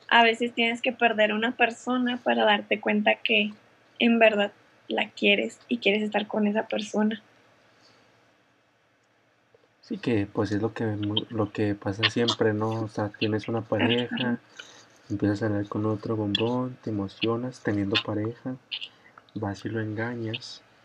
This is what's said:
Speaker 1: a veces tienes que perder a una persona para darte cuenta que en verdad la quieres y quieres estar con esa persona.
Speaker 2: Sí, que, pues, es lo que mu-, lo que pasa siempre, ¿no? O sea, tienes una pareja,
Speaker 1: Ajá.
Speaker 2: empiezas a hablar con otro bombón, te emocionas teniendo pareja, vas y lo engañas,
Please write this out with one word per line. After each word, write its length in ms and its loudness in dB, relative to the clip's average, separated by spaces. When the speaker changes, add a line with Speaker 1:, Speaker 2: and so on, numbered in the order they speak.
Speaker 1:
a 140 8
veces 300 2
tienes 280 0
que 100 -2
perder 400 4
a 40 0
una 200 0
persona 680 0
para 220 2
darte 380 2
cuenta 340 2
que 380 0
en 200 4
verdad 320 6
la 220 -2
quieres 480 2
y 80 0
quieres 260 2
estar 240 -2
con 200 0
esa 200 0
persona. 540 -2
Speaker 2:
Sí, 160 -8
que, 340 0
pues, 200 -2
es 100 0
lo 120 -2
que 120 -4
mu-, 440 -2
lo 240 -2
que 220 0
pasa 340 -2
siempre, 440 2
¿no? 300 -2
O 60 -6
sea, 200 -4
tienes 380 -2
una 140 -4
pareja, 540 0
Speaker 1:
Ajá. 240 -2
Speaker 2:
empiezas 340 0
a 40 2
hablar 200 -2
con 180 -2
otro 320 -2
bombón, 640 -2
te 60 -6
emocionas 720 -4
teniendo 340 -2
pareja, 600 -4
vas 300 -6
y 40 -6
lo 120 -4
engañas, 800 -6